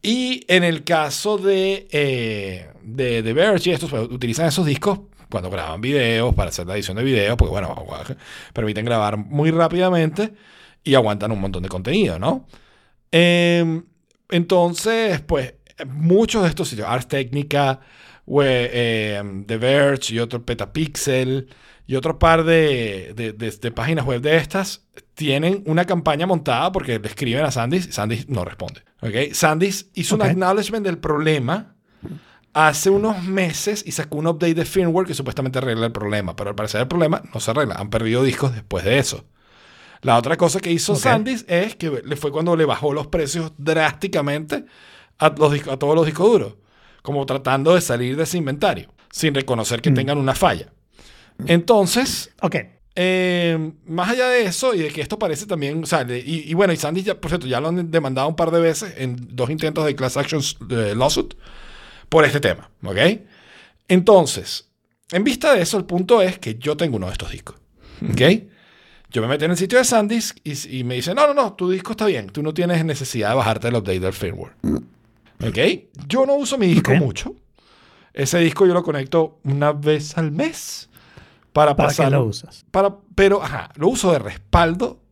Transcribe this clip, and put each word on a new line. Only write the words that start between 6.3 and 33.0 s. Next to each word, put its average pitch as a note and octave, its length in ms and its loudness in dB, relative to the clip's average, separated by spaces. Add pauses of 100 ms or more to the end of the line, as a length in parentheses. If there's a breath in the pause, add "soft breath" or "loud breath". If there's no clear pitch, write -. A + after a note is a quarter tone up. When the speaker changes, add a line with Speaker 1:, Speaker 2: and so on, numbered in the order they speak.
Speaker 1:
para F#2 160 0
hacer F2 160 -8
la F#2 80 -6
edición G2+ 240 -6
de A#2 60 -2
videos, A#2 340 2
porque, D#2 140 2
bueno, F2+ 220 -4 (760 loud breath)
permiten G#2+ 320 -4
grabar A2 320 0
muy D3 340 0
rápidamente E3+ 840 0 (480 loud breath)
y C#3 120 2
aguantan G#2+ 380 2
un G2+ 80 -4
montón F#2+ 220 -4
de F2+ 80 -6
contenido, G#2 480 -2
¿no? F3 280 -2 (640 soft breath)
Em, E3+ 760 4 (460)
entonces, F3 920 2
pues, C3+ 320 -4 (320)
muchos F3+ 560 2
de F3 60 4
estos D#3+ 200 -4
sitios, G#2+ 200 -6
Ars B2 200 -2
Technica, C#3 720 -2 (460 loud breath)
we-, A#2+ 920 0
em, G2+ 300 -8
The A2+ 100 -4
Verge C3+ 580 2
y A2+ 40 -2
otro A#2 260 -4
Petapixel C3 1040 -2 (380 soft breath)
y B2+ 100 -4
otro D#3+ 220 -2
par E3 260 6
de, A#2+ 680 2
de, A2+ 180 -6
de, G#2+ 180 -6
de A#2 200 -6
páginas C#3 340 -2
web B2+ 160 -2
de D3+ 160 2
estas F#3+ 500 -2 (280)
tienen D#3 520 0
una D#3+ 180 2
campaña D#3+ 420 0
montada D#3 460 0
porque C3 260 -2
le G#2 100 -8
escriben C3 360 -2
a C#3+ 60 0
SanDisk B2+ 400 -2
y - 20 -12
SanDisk G#2+ 360 -4
no A2+ 160 -2
responde, - 360 -12 (220)
¿ok? A#2 300 -2
SanDisk E3 640 0
hizo G3 220 -2
Speaker 2:
Ok. G#3+ 60 0
Speaker 1:
un G3 60 2
acknowledgement G3+ 580 0
del E3+ 120 -4
problema D#3 760 -2 (760 loud breath)
hace D#3 380 2
unos G3+ 340 0